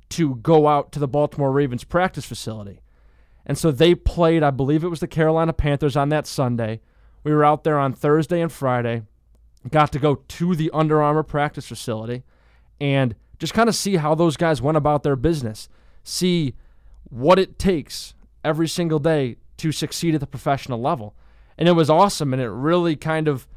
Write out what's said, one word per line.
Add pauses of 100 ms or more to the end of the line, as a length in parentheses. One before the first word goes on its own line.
(100)
to
go
out
to
the
Baltimore
Ravens
practice
facility. (640)
And
so
they
played,
I
believe
it
was
the
Carolina
Panthers
on
that
Sunday. (440)
We
were
out
there
on
Thursday
and
Friday, (640)
got
to
go
to
the
Under
Armour
practice
facility, (580)
and (240)
just
kinda
see
how
those
guys
went
about
their
business, (360)
see (540)
what
it
takes (300)
every
single
day (200)
to
succeed
at
the
professional
level. (420)
And
it
was
awesome,
and
it
really
kind
of (100)